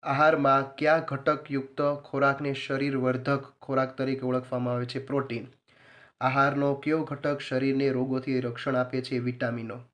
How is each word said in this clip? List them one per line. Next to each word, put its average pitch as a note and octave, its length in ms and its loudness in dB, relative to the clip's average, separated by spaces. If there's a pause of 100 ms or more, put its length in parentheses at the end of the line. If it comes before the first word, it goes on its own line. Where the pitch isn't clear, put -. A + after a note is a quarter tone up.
આહારમાં C#3 720 4
કયા D#3 240 4
ઘટકયુક્ત C#3+ 800 -2
ખોરાકને C#3 720 0
શરીરવર્ધક C3+ 1080 -2
ખોરાક C3 360 -2
તરીકે C3 240 -2
ઓળખવામાં B2 520 -2
આવે B2 120 -2
છે? B2 200 -6
પ્રોટીન. B2 400 -4 (760)
આહારનો C#3 540 2
કયો D#3 280 0
ઘટક D3 360 -4
શરીરને C3+ 500 0
રોગોથી B2+ 500 0
રક્ષણ B2 360 -2
આપે B2+ 260 0
છે? B2 180 -4
વિટામિનો. A#2+ 600 -4 (140)